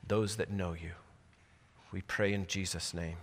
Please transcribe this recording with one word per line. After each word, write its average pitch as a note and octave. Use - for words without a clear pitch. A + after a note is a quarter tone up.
those G#2
that G2
know F#2
you. E2+
We F#2+
pray G2+
in G2
Jesus' F#2
name. E2+